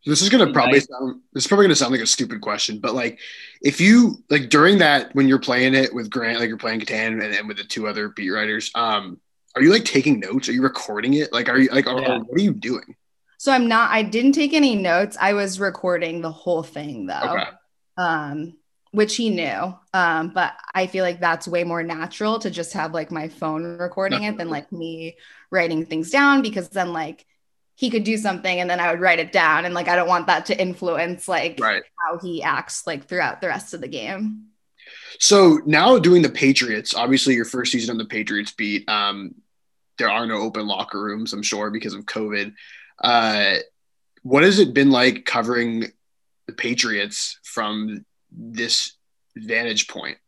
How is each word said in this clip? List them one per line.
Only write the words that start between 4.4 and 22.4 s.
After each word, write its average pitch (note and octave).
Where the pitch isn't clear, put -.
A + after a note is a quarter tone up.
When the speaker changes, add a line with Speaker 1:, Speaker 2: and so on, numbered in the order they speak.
Speaker 1:
during E3
that, D3
when C3+
you're C3+
playing B2+
it C3
with A2+
Grant, A#2
like, A#2
you're A2
playing A2+
Catan A2
and, G#2+
and G#2
with G#2
the G#2
two G#2+
other G#2
beat G2+
writers, G#2+
um, G#2
are C3
you, D#3
like, A3+
taking C3+
notes? G#2
Are A#2
you B2+
recording C3
it? D3+
Like, A#2
are B2+
you, C3
like, C3+
or, B2+
Speaker 2:
Yeah. B2+
Speaker 1:
or -
what A2+
are -
you G3
doing? A2+
Speaker 3:
So C#4
I'm B3
not, A3+
I A3
didn't A#3
take D4
any C#4+
notes. F#3+
I G3+
was G3
recording F3
the D#3+
whole E3
thing D3
though. F2+
Speaker 1:
Okay. E2+
Speaker 3:
Um, D#3
which G#3+
he A#3
knew. F3
Um, E3
but F3+
I F#3
feel F#3
like F3
that's E3
way F3
more E3+
natural F3
to G#3+